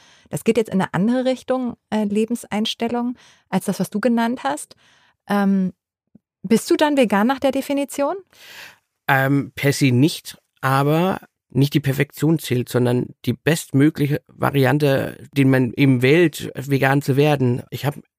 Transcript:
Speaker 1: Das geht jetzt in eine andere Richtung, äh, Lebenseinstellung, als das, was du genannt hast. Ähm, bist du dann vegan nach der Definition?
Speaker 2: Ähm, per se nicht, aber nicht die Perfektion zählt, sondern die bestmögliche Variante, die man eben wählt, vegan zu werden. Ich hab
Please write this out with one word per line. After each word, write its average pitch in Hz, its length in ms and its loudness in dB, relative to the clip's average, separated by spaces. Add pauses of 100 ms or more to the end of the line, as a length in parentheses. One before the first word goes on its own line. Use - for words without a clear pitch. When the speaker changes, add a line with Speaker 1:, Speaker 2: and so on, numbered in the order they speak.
(300)
Speaker 1:
Das - 160 -10
geht 226 100 2
jetzt 220 140 0
in 190 100 -2
eine - 140 -2
andere 240 320 0
Richtung, 254 500 -4 (140)
äh, 214 160 -2
Lebenseinstellung, 233 1120 -4 (320)
als 185 160 -2
das, 196 160 -4
was 185 80 -4
du 208 100 -6
genannt 233 460 -2
hast. 285 300 -8 (520)
Ähm, 196 460 0 (680)
bist 208 280 0
du 339 60 4
dann 294 180 0
vegan 214 320 2
nach 269 120 0
der 277 120 0
Definition? 277 640 -4 (920)
Speaker 2:
Ähm, 135 460 0
per 139 180 0
se 139 180 2
nicht, 127 460 0 (240)
aber 143 580 0 (300)
nicht 143 240 2
die 147 80 2
Perfektion 143 580 0
zählt, 123 300 -4
sondern 123 460 0 (100)
die 123 80 0
bestmögliche 143 920 0
Variante, 135 1080 0
die 139 120 2
man 131 280 2
eben 131 300 2
wählt, 156 520 2
vegan 135 460 0
zu 131 160 0
werden. 135 520 2
Ich - 160 -10
hab 143 100 -4 (240)